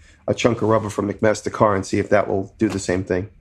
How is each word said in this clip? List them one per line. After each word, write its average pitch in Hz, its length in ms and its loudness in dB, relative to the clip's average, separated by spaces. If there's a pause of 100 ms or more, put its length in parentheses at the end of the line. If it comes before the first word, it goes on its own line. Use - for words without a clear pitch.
(280)
a 101 80 0
chunk - 260 0
of 107 80 0
rubber 107 220 2
from 101 200 -4
McMaster-Carr 107 640 2
and 98 80 -2
see - 140 -4
if 98 120 -2
that 104 180 2
will 98 320 -4
do 110 100 2
the 95 100 -6
same 92 240 -2
thing. 98 260 -4 (120)